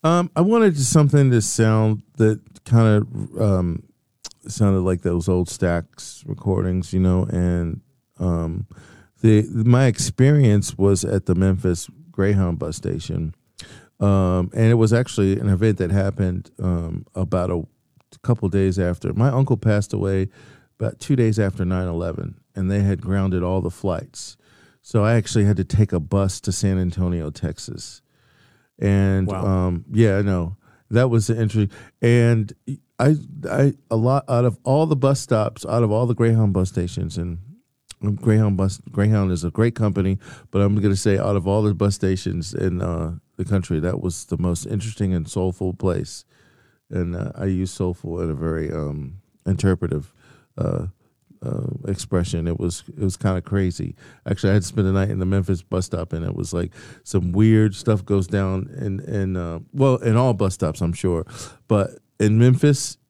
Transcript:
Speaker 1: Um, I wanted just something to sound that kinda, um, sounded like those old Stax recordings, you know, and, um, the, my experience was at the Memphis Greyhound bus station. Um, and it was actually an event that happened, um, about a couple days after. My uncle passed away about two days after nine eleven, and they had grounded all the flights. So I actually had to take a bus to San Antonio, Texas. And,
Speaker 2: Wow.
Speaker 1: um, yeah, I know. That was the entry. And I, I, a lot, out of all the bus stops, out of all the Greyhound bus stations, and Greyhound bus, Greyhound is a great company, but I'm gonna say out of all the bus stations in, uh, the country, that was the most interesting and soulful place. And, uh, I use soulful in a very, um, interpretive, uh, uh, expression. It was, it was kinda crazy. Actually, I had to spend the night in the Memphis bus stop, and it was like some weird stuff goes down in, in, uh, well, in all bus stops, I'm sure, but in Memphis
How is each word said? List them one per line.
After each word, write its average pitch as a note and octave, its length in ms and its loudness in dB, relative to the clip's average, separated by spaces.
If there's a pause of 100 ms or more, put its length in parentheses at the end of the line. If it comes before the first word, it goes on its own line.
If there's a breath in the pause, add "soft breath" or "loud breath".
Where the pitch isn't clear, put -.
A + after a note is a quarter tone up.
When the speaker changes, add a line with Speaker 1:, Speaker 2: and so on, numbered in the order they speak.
Speaker 1:
Um, F3 320 2
I D#3 60 2
wanted G#3 340 4
just C3+ 160 -2
something C#3+ 400 6
to A#2 100 4
sound A2 640 2 (140)
that A2 220 2 (240)
kinda, A2 400 4 (360)
um, F2+ 420 0 (640)
sounded G2 340 2
like F2+ 200 0
those F2 260 0
old F2+ 200 2
Stax - 800 -6
recordings, F#2 640 -2
you F#2 60 0
know, F#2 320 2
and, F2 500 -2 (380)
um, E2+ 480 -4 (540 loud breath)
the, A2 200 6 (100)
my A#2+ 360 4
experience B2+ 920 2
was G2 260 2
at F#2+ 220 0
the F#2 80 2
Memphis F#2 560 0 (220)
Greyhound F#2+ 480 0
bus D#2 160 -6
station. - 580 -6 (640 loud breath)
Um, F#2 540 2
and A2+ 160 4
it A#2 60 6
was A2+ 180 4
actually G#2 460 0
an G2+ 100 -2
event G2 300 2
that F2+ 100 -2
happened, F#2+ 640 -2 (100)
um, E2+ 540 -4
about F2+ 340 -2
a E2+ 140 -4 (580)
couple A2 280 0
days F#2+ 280 0
after. F2 380 -2
My C3 140 2
uncle C3 280 0
passed G#2 360 0
away F#2+ 360 -2 (500 loud breath)
about - 200 -6
two - 160 -2
days A2 240 2
after F#2+ 260 -2
nine F#2 220 -2
eleven, E2+ 480 -6 (200)
and F#2+ 140 -2
they G2+ 120 0
had G2 200 0
grounded F#2+ 400 -2
all F#2 180 -2
the F2+ 120 -4
flights. - 680 -8 (480 soft breath)
So G#2+ 200 0
I A2+ 80 4
actually G#2+ 320 2
had G2+ 100 4
to F#2 80 -2
take G2+ 300 2
a F2+ 80 0
bus G2 400 -2
to F#2+ 100 -4
San F#2+ 260 0
Antonio, F2 520 -2
Texas. - 720 -10 (760 soft breath)
And, G2 520 2
Speaker 2:
Wow. F#2+ 160 -4
Speaker 1:
um, F#2 440 0
yeah, G#2 280 4
I G#2 60 0
know. F#2 340 -2 (320 soft breath)
That B2 200 2
was A2+ 180 2
the A2+ 100 -2
entry. G#2+ 320 0 (320 loud breath)
And A#2 500 4 (480)
I, D3 160 4 (340)
I, C#3 260 2 (140)
a A#2 60 -2
lot, B2+ 320 0
out A#2+ 160 2
of A#2+ 220 0
all D3 200 2
the D#3 120 0
bus C3+ 240 0
stops, - 440 -2
out A#2+ 180 0
of G#2 80 2
all A2+ 140 2
the A#2 80 0
Greyhound A2+ 380 2
bus F#2 160 0
stations, F2 500 -6
and F2 200 -6 (800)
Greyhound G#2+ 420 2
bus, F#2+ 240 -2 (100)
Greyhound G2+ 400 2
is F2 140 -4
a E2 60 -2
great A#2 220 0
company, G2 460 0 (320 loud breath)
but G2+ 100 2
I'm G2+ 200 2
gonna G2 160 2
say G2 200 2
out G2+ 200 0
of F2 100 -2
all G#2 140 2
the G#2 120 2
bus G2+ 220 0
stations F#2 580 -2
in, F2+ 280 -2
uh, E2+ 380 -4 (180)
the F#2 80 -4
country, F2 340 -2
that D#2 220 -4
was F2 240 -6
the E2+ 120 -4
most F2 280 -2
interesting G#2 480 -4
and E2 160 -4
soulful F#2 420 -4
place. - 540 -4 (640 soft breath)
And, F2 260 -4
uh, G2 200 -6
I - 100 -6
use F#2 260 -2
soulful F2 480 -6
in E2 100 -4
a D#2 60 -4
very, D#2+ 340 -4
um, D2 520 -8 (240)
interpretive, F2+ 680 -2 (440 soft breath)
uh, G1+ 300 -4 (580)
uh, - 220 -6 (220)
expression. F2 580 -4
It E2+ 100 -4
was, - 300 -6
it - 160 -8
was F#2+ 140 -2
kinda F#2 240 -2
crazy. F#2 540 -4 (300 loud breath)
Actually, G2 260 0
I - 20 4
had G#2 80 4
to F2 80 -8
spend G2+ 180 0
the F#2+ 60 0
night G2 160 0
in G2+ 100 -4
the F2+ 60 -2
Memphis F#2+ 360 0
bus F#2 260 -4
stop, F2 260 -6
and E2 100 -6
it - 100 -6
was - 200 -8
like F2 180 -4 (320 loud breath)
some F2 300 -2
weird G#2+ 420 4
stuff G#2 300 -2
goes G2 220 0
down F#2+ 500 -2
in, G2 240 -6
in, F#2+ 340 -4
uh, E2+ 240 -8 (140)
well, C3+ 240 2
in A2+ 180 0
all B2 180 4
bus F#2+ 200 0
stops, D#2 280 -4
I'm E2 120 0
sure, E2+ 320 -2 (420 loud breath)
but G2+ 320 0 (180)
in G#2+ 220 4
Memphis B2+ 580 4 (120)